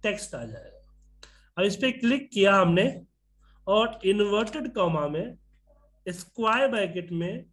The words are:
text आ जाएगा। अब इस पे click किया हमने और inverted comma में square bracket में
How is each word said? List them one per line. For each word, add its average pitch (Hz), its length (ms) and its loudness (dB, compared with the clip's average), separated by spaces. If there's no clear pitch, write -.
text - 320 -4
आ 120 100 -8
जाएगा। 110 340 -16
अब 180 60 0
इस 202 120 0
पे 254 160 0
click 254 400 0
किया 196 240 6
हमने 190 500 4
और 220 380 2
inverted 208 680 0
comma 165 340 0
में 180 300 -6
square 226 580 -2
bracket 180 440 -4
में 180 420 -6